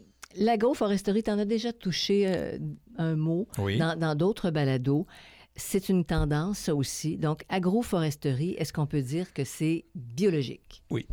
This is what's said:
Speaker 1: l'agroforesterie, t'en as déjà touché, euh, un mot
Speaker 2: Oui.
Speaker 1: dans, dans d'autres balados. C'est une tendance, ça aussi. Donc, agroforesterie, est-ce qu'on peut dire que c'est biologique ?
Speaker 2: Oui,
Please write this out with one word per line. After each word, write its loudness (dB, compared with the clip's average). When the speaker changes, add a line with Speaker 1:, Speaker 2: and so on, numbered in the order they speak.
Speaker 1:
l'agroforesterie, 2
t'en 0
as 0
déjà -2
touché, 0
euh, -2
un 0
mot 0
Speaker 2:
Oui. 2
Speaker 1:
dans, 2
dans 0
d'autres 0
balados. 2
C'est -4
une 4
tendance, 0
ça -2
aussi. -2
Donc, -2
agroforesterie, 0
est-ce -4
qu'on -2
peut 0
dire -4
que -4
c'est -2
biologique ? -2
Speaker 2:
Oui, -4